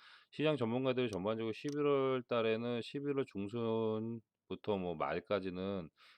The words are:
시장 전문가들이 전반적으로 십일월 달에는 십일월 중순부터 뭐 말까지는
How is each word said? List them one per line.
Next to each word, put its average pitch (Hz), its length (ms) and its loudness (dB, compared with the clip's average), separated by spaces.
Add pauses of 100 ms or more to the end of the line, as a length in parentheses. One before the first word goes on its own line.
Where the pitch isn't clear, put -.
(300)
시장 151 280 0
전문가들이 123 520 2
전반적으로 107 440 0
십일월 143 760 2
달에는 117 560 2
십일월 139 420 -2
중순부터 110 1500 -2
뭐 90 160 -2
말까지는 90 960 -2 (280)